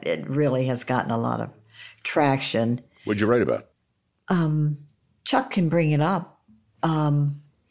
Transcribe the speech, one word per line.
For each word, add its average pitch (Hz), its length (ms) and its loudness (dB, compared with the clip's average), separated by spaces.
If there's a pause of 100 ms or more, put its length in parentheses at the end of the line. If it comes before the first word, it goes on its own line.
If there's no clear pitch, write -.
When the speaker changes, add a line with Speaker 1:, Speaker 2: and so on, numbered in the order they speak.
Speaker 1:
it 80 180 -4
really 135 420 0
has 123 180 -4
gotten 127 260 -2
a 113 60 0
lot 117 240 -2
of 110 80 -8 (540)
traction. 135 760 0 (260)
Speaker 2:
What'd 104 160 0
you 107 60 2
write 120 140 4
about? 64 260 -2 (600)
Speaker 1:
Um, 151 520 0 (440)
Chuck 262 280 -2
can 170 180 2
bring 156 220 2
it 147 100 2
up. 175 400 -2 (420)
Um, 147 580 0 (300)